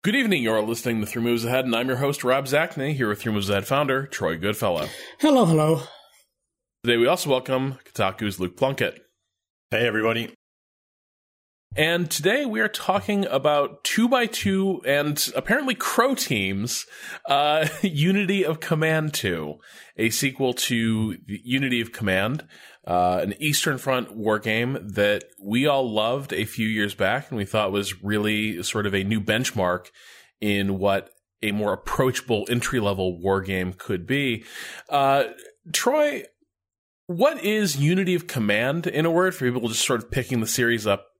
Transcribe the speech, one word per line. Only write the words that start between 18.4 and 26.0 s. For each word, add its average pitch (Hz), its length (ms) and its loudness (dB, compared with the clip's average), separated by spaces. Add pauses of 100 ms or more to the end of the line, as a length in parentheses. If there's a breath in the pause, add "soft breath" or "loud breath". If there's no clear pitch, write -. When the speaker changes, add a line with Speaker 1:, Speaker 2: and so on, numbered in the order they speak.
Speaker 1:
of 160 140 -2
Command 156 560 0
two, 80 400 -4 (420 loud breath)
a 113 140 2
sequel 131 420 -2
to 113 640 0 (100)
Unity 123 540 -2
of 113 120 -6
Command, 104 540 -2 (400 loud breath)
uh, 90 360 2
an 98 160 -4
Eastern 147 400 -2
Front 127 360 -4
war 107 240 0
game 117 440 -2
that 104 420 0 (160)
we 113 260 0
all 135 240 2
loved 120 440 -2